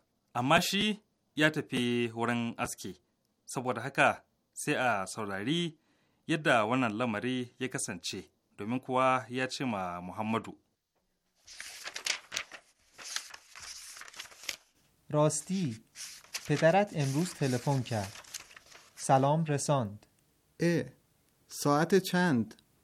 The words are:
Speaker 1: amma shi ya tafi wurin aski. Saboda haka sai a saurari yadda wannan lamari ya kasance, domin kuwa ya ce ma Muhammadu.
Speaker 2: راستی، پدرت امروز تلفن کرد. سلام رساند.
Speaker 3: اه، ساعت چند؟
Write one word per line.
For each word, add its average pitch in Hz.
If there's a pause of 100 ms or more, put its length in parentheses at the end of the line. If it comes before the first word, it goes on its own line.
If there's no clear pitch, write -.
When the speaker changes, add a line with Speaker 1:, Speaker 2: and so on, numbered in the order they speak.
(340)
Speaker 1:
amma 139
shi 202 (340)
ya 156
tafi 120
wurin 117
aski. 113 (540)
Saboda 123
haka 131 (300)
sai -
a 110
saurari 107 (680)
yadda 147
wannan 123
lamari 123
ya 127
kasance, 104 (260)
domin 117
kuwa 127
ya 127
ce 139
ma 92
Muhammadu. 101 (4000)
Speaker 2:
راستی، 151 (640)
پدرت 165
امروز 143
تلفن 127
کرد. 104 (840)
سلام 143
رساند. 135 (540)
Speaker 3:
اه، 165 (640)
ساعت 151
چند؟ 180 (300)